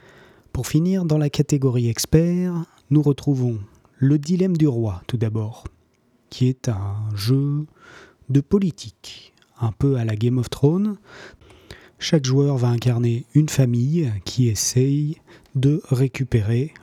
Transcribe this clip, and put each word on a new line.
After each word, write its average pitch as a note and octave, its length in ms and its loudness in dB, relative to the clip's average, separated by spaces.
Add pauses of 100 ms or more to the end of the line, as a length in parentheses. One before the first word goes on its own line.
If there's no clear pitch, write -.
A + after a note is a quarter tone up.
(520)
Pour B2+ 140 -6
finir, F3+ 400 0
dans D3+ 100 2
la D3 140 0
catégorie C3 580 0
expert, F3 760 0 (240)
nous D3+ 100 6
retrouvons C3 580 0 (380)
Le C#3 220 2
Dilemme F3 400 0
du D3+ 100 4
Roi, A2+ 380 -4
tout - 100 -4
d'abord, A2 480 -4 (640)
qui - 180 0
est B2+ 220 -2
un G2+ 460 -4
jeu C#3 500 0 (640)
de C#3 140 2
politique, - 880 -4 (260)
un A#2 140 0
peu C#3 240 0
à A#2 80 -2
la A2 100 -2
Game A#2+ 220 0
of A#2+ 140 -2
Thrones. F#3+ 480 0 (1000)
Chaque D3 280 0
joueur C#3 320 2
va A#2+ 100 2
incarner A#2+ 560 0 (100)
une D3+ 140 4
famille C3 640 0 (140)
qui B2+ 220 0
essaye C#3 680 0 (380)
de C#3 340 2
récupérer B2 920 0